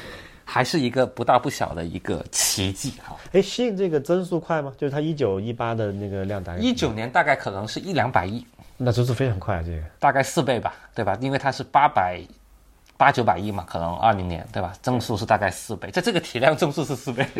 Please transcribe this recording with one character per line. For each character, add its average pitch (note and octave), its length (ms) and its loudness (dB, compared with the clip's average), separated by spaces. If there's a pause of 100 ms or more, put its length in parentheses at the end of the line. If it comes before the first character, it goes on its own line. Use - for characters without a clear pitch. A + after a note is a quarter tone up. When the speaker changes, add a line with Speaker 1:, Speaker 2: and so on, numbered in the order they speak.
(440)
Speaker 1:
还 - 200 0
是 D#3 160 2
一 B2 100 2
个 B2+ 160 4
不 - 180 -4
大 B2+ 140 6
不 A#2+ 100 2
小 - 280 -4
的 E2+ 100 -6
一 F2 140 -6
个 F2+ 320 -4
奇 - 420 0
迹 C3 180 -6 (140)
哈。 - 100 -14 (180)
Speaker 2:
哎， F3+ 60 8
Shein G3+ 380 0
这 G3 100 0
个 D#3 120 2
增 F3 260 0
速 F3 140 -2
快 D#3+ 240 -2
吗？ C3+ 140 -8
就 D3 100 -2
是 C#3 40 -2
它 C#3+ 80 -2
一 D#3 140 0
九 A2 260 0
一 A2+ 140 -4
八 A#2 220 -2
的 G#2+ 160 0
那 G2+ 180 -4
个 F#2+ 160 -4
量 G2 180 -4
大 F2 120 -8
概 F2+ 40 -6
是 A3 60 0
Speaker 1:
一 B3+ 80 4
九 D#3+ 180 0
年 A2 180 -6
大 E3+ 140 2
概 D3 120 4
可 - 160 -6
能 G2 160 -6
是 - 120 -6
一 F#3 140 -8
两 B2+ 180 2
百 F2+ 140 4
亿。 A2+ 180 -6 (380)
Speaker 2:
那 B2 120 2
增 A#2+ 120 2
速 B2+ 80 0
非 C3+ 140 0
常 G#2+ 100 0
快 F#2 200 -2
啊， E2 60 -4
这 E2 100 -6
个。 D#2+ 80 -6 (180)
Speaker 1:
大 C#3+ 100 4
概 C3+ 140 4
四 - 180 0
倍 B2 160 2
吧， - 160 -2 (220)
对 A#2 80 -2
吧？ G2+ 160 0
因 C3+ 140 0
为 C#3 40 2
它 C3+ 140 0
是 B2+ 120 -6
八 C#3+ 220 4
百， F2+ 360 2 (760)
八 C3 160 8
九 C3 100 2
百 F2 160 4
亿 G#2 140 -4
嘛， G2 160 -6
可 - 100 -6
能 E2+ 200 -2
二 A2+ 160 4
零 F#2 120 -2
年， E2+ 280 -6
对 A2 80 -4
吧？ F2+ 100 -4 (100)
增 B2+ 180 0
速 A2+ 180 -2
是 G#2+ 80 -4
大 G#2+ 120 4
概 F#2+ 140 2
四 - 240 -10
倍， F#2 160 -12
在 F3+ 100 0
这 - 120 0
个 F3 60 2
体 - 200 -6
量 D3 160 6
增 D3+ 160 2
速 D3+ 140 -2
是 C3+ 100 -4
四 - 160 -8
倍。 B2+ 160 0 (120)